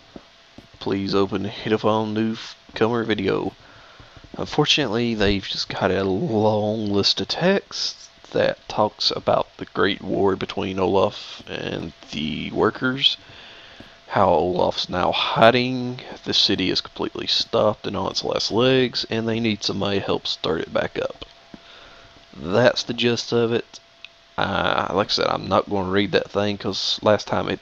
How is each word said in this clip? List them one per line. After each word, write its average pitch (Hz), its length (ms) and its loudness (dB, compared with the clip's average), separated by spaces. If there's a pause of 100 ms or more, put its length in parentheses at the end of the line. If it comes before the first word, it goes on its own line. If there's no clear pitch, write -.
(800)
Please 98 340 -2
open 98 300 2
Hit 107 300 -2
a 107 40 4
Phone 110 360 2
Newcomer 113 920 -2
video. 98 480 0 (880)
Unfortunately, 120 760 0
they've 101 320 2
just - 220 -6
got - 220 0
a 98 140 0
long 107 840 0
list 101 300 2
of 98 80 -6
texts - 800 -2 (220)
that - 360 0
talks - 480 0
about - 440 0
the 92 80 -10
Great - 340 0
War 92 360 0
between 95 420 -4
Olaf 95 680 0
and - 460 -6 (200)
the 78 400 -4
workers. 127 680 0 (880)
How 95 240 4
Olaf's 90 580 2
now 87 240 0
hiding, 123 880 2 (240)
the - 80 -4
city 95 380 2
is 95 100 0
completely - 460 -6
stopped - 600 0
and 101 100 -4
on 92 160 -2
its - 120 -4
last - 260 -2
legs, 127 600 2
and 113 180 -2
they 113 100 0
need 110 240 -2
somebody 101 360 -2
to 95 80 -4
help - 200 -2
start - 360 -2
it - 100 -10
back - 260 -2
up. - 280 -6 (1080)
That's 101 500 2
the 123 100 -6
gist 117 380 0
of 117 200 2
it. - 280 -4 (580)
Uh, - 560 0
like 104 140 2
I - 20 -6
said, - 160 0
I'm 98 220 -2
not 98 200 2
gonna 95 220 -2
read 98 220 0
that - 180 0
thing, 101 280 0
'cause - 440 -4
last 107 240 4
time 95 220 -2
it 95 140 -2